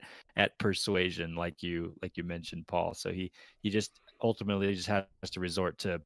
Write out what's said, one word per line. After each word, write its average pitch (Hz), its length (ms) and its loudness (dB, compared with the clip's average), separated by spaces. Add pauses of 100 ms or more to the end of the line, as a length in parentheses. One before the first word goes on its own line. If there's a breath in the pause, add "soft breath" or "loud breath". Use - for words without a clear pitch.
(360 loud breath)
at - 240 4
persuasion, 90 760 2
like 85 280 -4
you, 85 380 -2
like - 160 -8
you 87 60 -4
mentioned, 85 440 -6
Paul. 87 260 2
So - 180 -6
he, 92 200 -4 (300 soft breath)
he 107 80 0
just 104 300 0 (220)
ultimately 101 520 2
just 90 140 -4
has 98 180 4 (260)
to - 80 -6
resort 90 400 0
to 87 260 -2